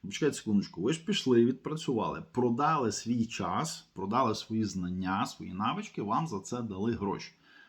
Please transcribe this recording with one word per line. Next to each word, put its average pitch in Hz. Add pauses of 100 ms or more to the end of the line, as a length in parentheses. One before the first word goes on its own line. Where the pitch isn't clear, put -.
Ну, 98
почекайте 143
секундочку, 98
ви 127
ж 160
пішли, 123
відпрацювали, 120 (100)
продали 123
свій 113
час, 104
продали 107
свої 110
знання, 92
свої 92
навички, 131
вам 120
за 165
це 123
дали 104
гроші. 92 (360)